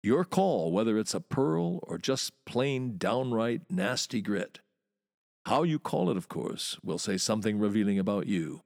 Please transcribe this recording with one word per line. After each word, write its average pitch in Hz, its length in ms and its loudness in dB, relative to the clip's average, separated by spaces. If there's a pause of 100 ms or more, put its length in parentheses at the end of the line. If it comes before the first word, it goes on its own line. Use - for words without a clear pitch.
Your 147 220 4
call, 135 480 2
whether 110 260 2
it's - 160 -2
a 101 60 -2
pearl 170 640 0
or 170 120 -6
just - 480 -4
plain 127 540 -2
downright 117 720 0
nasty 127 500 -2
grit. 101 380 -4 (880)
How 139 160 4
you 156 160 2
call - 320 0
it, - 60 0
of 175 120 -6
course, - 540 -6
will 87 160 -4
say 98 200 -2
something 107 400 0
revealing 104 400 2
about 98 280 0
you. 80 400 -2